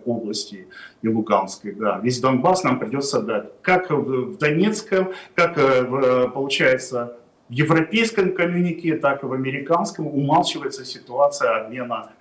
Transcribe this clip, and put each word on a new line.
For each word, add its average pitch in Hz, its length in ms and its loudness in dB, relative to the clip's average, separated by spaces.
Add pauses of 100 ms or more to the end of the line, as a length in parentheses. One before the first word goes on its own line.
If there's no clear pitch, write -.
области 104 600 -6 (360)
и 110 60 0
Луганской. 101 640 0
Да. 98 300 -2
Весь 123 180 0
Донбасс 135 440 2
нам 127 140 0
придётся 131 400 -2
отдать. 107 420 -4
Как 180 300 0
в, 127 420 -2
в - 60 -14
Донецком, 185 760 0 (220)
как, 170 240 2
э, 135 240 6
в, 123 140 -4
э, 127 320 4
получается, 131 880 -2 (320)
в - 40 -16
европейском 175 800 2
коммюнике, 175 600 0
так 139 300 0
и - 20 -6
в 123 60 -6
американском 139 720 -2
умалчивается 143 800 0
ситуация 127 720 0
обмена 117 640 -8